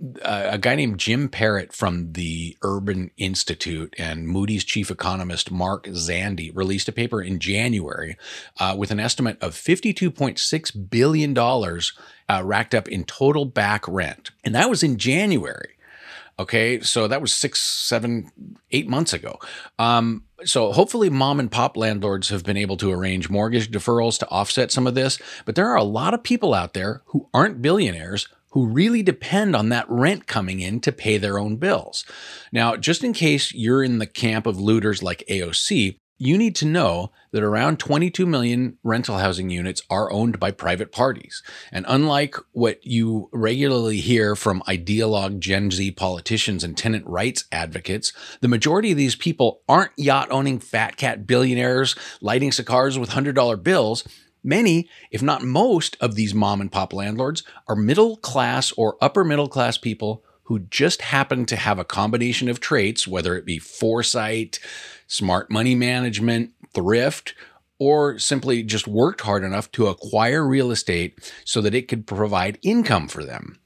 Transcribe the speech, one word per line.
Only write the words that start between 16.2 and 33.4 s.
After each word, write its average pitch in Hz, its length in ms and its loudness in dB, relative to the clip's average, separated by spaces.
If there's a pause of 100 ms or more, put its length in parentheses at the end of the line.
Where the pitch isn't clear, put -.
Okay, 113 420 2
so 110 260 0
that 135 120 0
was 117 120 -2
six, - 280 -2
seven, 117 720 -2 (400)
eight - 180 2
months 151 240 0
ago. - 280 -8 (360)
Um, 117 460 2 (220)
so 117 260 2
hopefully 196 400 4
mom 139 300 2
and 120 100 -2
pop 120 260 0
landlords 104 520 0
have 95 160 -2
been 104 120 0
able 98 200 -2
to 95 160 0
arrange 92 360 -2
mortgage 110 440 0
deferrals 117 480 0
to - 80 -6
offset 101 420 0
some 127 160 0
of 123 80 0
this, 131 240 0 (260)
but 110 120 -4
there 190 100 4
are 247 80 0
a 120 80 4
lot 117 320 0
of 233 80 -2
people 220 320 2
out 87 200 -2
there 98 320 -4
who - 280 -2
aren't 127 260 2
billionaires 101 680 0 (220)
who 127 180 2
really 208 340 4
depend 190 540 0
on 107 140 2
that 120 180 0
rent 139 400 0
coming 95 320 -4
in 95 220 -4
to 143 100 0
pay 107 260 0
their 101 220 -2
own 107 160 -2
bills. 156 480 -2 (480)
Now, 117 240 2
just 175 260 0
in 247 100 0
case 147 400 2